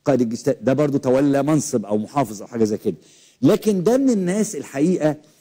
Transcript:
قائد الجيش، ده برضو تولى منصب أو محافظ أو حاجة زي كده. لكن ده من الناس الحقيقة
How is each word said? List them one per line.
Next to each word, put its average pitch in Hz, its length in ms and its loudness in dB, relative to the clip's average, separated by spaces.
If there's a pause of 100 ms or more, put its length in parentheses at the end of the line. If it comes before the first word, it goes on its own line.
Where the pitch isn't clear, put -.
قائد 131 160 2
الجيش، 117 220 -2
ده 123 300 0
برضو 143 260 0
تولى 139 440 2
منصب 135 420 0
أو 104 140 -2
محافظ 107 440 -4
أو - 60 -18
حاجة 117 160 0
زي 104 140 -2
كده. 95 180 -4 (460)
لكن 202 400 2
ده 226 140 2
من 269 140 2
الناس 196 460 -2
الحقيقة 151 600 0 (240)